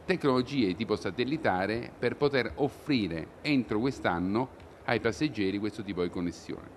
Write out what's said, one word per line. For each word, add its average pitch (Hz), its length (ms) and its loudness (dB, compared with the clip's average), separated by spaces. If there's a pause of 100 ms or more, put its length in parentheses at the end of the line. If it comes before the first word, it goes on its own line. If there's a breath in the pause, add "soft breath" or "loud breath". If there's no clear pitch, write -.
tecnologie 135 640 2
di 90 80 0
tipo 107 180 0
satellitare 110 1040 0
per 120 160 0
poter 131 400 2
offrire 107 720 0 (140)
entro 127 400 2
quest'anno 110 880 0 (160)
ai 117 160 2
passeggeri 107 580 0
questo 107 240 -4
tipo 92 220 -2
di 90 40 0
connessione. 87 680 -6